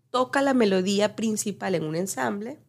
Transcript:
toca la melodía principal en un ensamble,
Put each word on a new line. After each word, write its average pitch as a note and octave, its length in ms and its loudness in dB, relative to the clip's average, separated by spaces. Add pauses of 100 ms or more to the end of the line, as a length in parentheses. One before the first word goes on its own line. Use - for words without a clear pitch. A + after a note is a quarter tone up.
(100)
toca B3+ 320 2
la C#4 120 2
melodía G3+ 640 2
principal G#3 580 -2
en D#3+ 100 -2
un D#3 120 -4
ensamble, G#3+ 640 -4 (100)